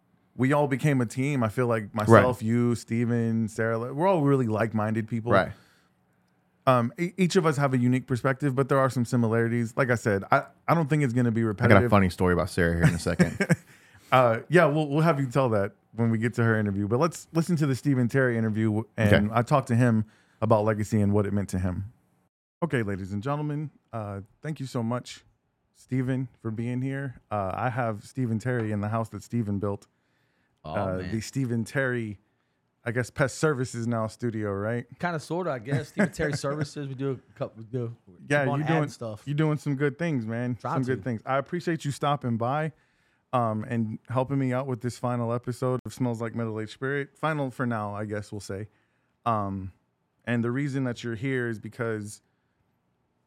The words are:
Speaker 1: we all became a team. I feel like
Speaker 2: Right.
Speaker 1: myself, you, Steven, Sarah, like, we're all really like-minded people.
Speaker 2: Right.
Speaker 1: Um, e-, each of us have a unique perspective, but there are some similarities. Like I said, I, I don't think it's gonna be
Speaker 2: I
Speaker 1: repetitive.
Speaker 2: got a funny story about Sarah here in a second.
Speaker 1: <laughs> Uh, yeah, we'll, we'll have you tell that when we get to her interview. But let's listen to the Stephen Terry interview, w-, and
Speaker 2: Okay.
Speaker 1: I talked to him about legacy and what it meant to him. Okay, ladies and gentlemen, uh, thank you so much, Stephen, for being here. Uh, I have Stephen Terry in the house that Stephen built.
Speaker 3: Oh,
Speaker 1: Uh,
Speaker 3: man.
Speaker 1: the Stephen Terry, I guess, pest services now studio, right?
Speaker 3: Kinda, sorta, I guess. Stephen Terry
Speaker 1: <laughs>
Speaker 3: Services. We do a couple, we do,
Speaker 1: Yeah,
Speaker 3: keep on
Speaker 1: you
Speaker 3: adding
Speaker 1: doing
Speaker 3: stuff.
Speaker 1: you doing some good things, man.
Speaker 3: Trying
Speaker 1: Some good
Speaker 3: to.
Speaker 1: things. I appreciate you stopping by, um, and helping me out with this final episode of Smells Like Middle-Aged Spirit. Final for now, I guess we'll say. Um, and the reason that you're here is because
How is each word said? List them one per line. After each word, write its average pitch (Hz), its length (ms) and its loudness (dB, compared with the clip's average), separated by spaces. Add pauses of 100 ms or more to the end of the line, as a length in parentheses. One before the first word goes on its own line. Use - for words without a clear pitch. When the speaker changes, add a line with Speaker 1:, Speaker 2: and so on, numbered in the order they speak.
(360)
Speaker 1:
we 131 160 2
all 147 160 4
became 135 340 2
a 117 40 0
team. 131 380 -2
I 110 60 4
feel 123 180 0
like 113 160 0 (100)
Speaker 2:
Right. 110 140 -2
Speaker 1:
myself, 113 360 8
you, 120 320 2
Steven, 113 720 0
Sarah, 113 300 -2
like, 123 140 -8
we're 151 160 0
all 180 160 4
really 135 240 4
like-minded 110 600 0
people. 117 240 -2
Speaker 2:
Right. 92 200 4 (1120)
Speaker 1:
Um, 123 340 4
e-, 175 180 -4
each 190 200 2
of 160 80 4
us 151 120 2
have 139 160 2
a 131 40 2
unique 123 300 2
perspective, 135 480 0
but 131 140 0
there 139 80 4
are 131 120 4
some 120 160 0
similarities. 117 720 0
Like 131 120 2
I 123 60 2
said, 101 360 0
I, 139 120 4 (240)
I 151 60 4
don't 160 160 2
think 151 140 2
it's 117 100 2
gonna 120 180 2
be 113 100 0
Speaker 2:
I 113 40 0
Speaker 1:
repetitive. 107 360 6
Speaker 2:
got 123 40 4
a 117 40 0
funny 98 200 6
story 90 240 2
about 85 160 2
Sarah 85 260 2
here 85 80 2
in 85 120 6
a 85 40 -4
second. 87 380 0 (140)
Speaker 1:
<laughs> - 60 2 (520)
Uh, 120 380 6
yeah, 165 160 6
we'll, 151 240 2
we'll 143 140 0
have 160 180 4
you 139 80 0
tell 131 220 2
that 104 240 0 (200)
when 117 160 0
we 113 80 2
get 113 160 -2
to 117 80 0
her 113 160 4
interview. 101 300 0
But 117 140 0
let's - 320 -2
listen 165 240 2
to 151 80 2
the 135 100 2
Stephen 127 320 2
Terry 127 300 2
interview, 110 300 0
w-, 107 280 0
and 104 180 4
Speaker 2:
Okay. 101 140 6 (100)
Speaker 1:
I 123 40 6
talked 135 260 2
to 117 80 2
him 113 300 4 (360)
about 110 220 4
legacy 107 380 0
and 101 100 4
what 101 140 2
it 98 80 -4
meant 101 160 -2
to 92 100 -4
him. 98 320 -4 (720)
Okay, 139 200 0
ladies 98 280 -6
and 101 100 -4
gentlemen, 147 480 -4 (220)
uh, 101 300 -8 (200)
thank 156 200 -8
you 131 40 -8
so 123 160 -6
much, 120 440 -6 (500)
Stephen, 131 540 -2 (120)
for 113 100 -6
being 120 300 -4
here. 135 380 -6 (100)
Uh, 98 240 -2
I 117 160 -2
have 113 360 -4
Stephen 113 340 -2
Terry 117 320 -2
in 104 80 -2
the 101 80 -2
house 113 220 -2
that 101 140 -12
Stephen 104 360 -2
built. 101 280 -4 (760)
Speaker 3:
Oh, 78 100 -12
Speaker 1:
Uh, 95 260 -2
Speaker 3:
man. 92 120 -8
Speaker 1:
the 110 80 -2
Stephen 117 460 -4
Terry, 123 520 -4 (680)
I 120 80 -2
guess, 123 160 -2
pest - 300 -2
services 127 480 -2
now 113 200 -2
studio, 107 460 -6
right? 113 320 -4 (140)
Speaker 3:
Kinda, 175 200 -4
sorta, 170 320 -6
I 127 80 -6
guess. 139 300 -6
Stephen 196 240 0
Terry 147 200 -2
Speaker 1:
<laughs> 135 40 -6
Speaker 3:
Services. 147 500 -6
We 135 80 -10
do 135 160 -4
a - 260 -12
couple, 113 200 -10
we 113 80 -16
do, 117 280 -6 (360)
Speaker 1:
Yeah, 143 160 2
Speaker 3:
keep 139 80 0
on 143 60 0
Speaker 1:
you 156 80 -2
Speaker 3:
adding 160 100 2
Speaker 1:
doing 151 120 0
Speaker 3:
stuff. 110 360 -12
Speaker 1:
you 143 80 -4
doing 151 240 2
some 143 180 -4
good 139 240 -2
things, 147 260 -2
man. 120 300 -4
Speaker 3:
Trying 131 200 -6
Speaker 1:
Some 131 200 0
good 104 40 -4
Speaker 3:
to. 98 40 -12
Speaker 1:
things. 117 220 -4
I 131 140 0
appreciate 165 440 -4
you 143 80 -4
stopping 135 460 -2
by, 143 340 -2 (640)
um, 110 340 0
and 113 400 -4
helping 131 320 -2
me 127 140 0
out 135 140 -4
with 123 120 -4
this 120 180 -6
final 120 360 -4
episode 127 520 -4
of 110 80 -12
Smells 120 280 -4
Like 113 120 -6
Middle-Aged 110 380 -6
Spirit. 139 460 -6
Final 147 340 -4
for 131 140 -4
now, 107 280 -4
I 104 120 -6
guess 104 260 -8
we'll 107 80 -8
say. 101 300 -10 (560)
Um, 98 480 -2 (500)
and 117 180 0
the 117 80 0
reason 135 360 -2
that 120 180 -6
you're 117 120 -6
here 123 340 -2
is 107 100 -6
because 107 600 -8 (1040)